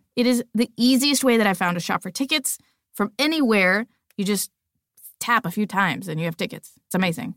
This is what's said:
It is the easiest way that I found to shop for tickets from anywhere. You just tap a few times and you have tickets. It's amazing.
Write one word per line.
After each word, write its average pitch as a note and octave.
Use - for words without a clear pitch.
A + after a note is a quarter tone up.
It B3
is A#3+
the A3+
easiest C4
way B3
that A3
I G3
found F3
to F3
shop F#3
for F#3
tickets C#4
from G3+
anywhere. A3+
You G#3
just F#3+
tap A#3
a -
few G#3
times F#3+
and D#3
you D#3+
have D#3+
tickets. -
It's -
amazing. F3